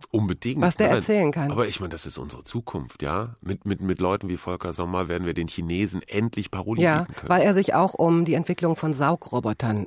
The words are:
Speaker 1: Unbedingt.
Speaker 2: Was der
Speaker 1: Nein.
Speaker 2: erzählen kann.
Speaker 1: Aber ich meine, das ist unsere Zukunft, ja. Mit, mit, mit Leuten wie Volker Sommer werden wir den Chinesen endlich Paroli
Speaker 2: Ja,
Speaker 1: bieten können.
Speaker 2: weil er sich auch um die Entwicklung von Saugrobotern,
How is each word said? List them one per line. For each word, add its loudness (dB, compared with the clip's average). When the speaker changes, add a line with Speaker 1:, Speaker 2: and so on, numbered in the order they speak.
Speaker 1:
Unbedingt. 0
Speaker 2:
Was 4
der 4
Speaker 1:
Nein. 6
Speaker 2:
erzählen 4
kann. -2
Speaker 1:
Aber 2
ich -4
meine, -4
das -8
ist -8
unsere -10
Zukunft, -8
ja. -4
Mit, -6
mit, 0
mit 0
Leuten 0
wie -4
Volker -6
Sommer -2
werden -2
wir -2
den -2
Chinesen -2
endlich -2
Paroli -2
Speaker 2:
Ja, 4
Speaker 1:
bieten -6
können. -12
Speaker 2:
weil 6
er 6
sich 2
auch 4
um 4
die 0
Entwicklung 0
von 0
Saugrobotern, 0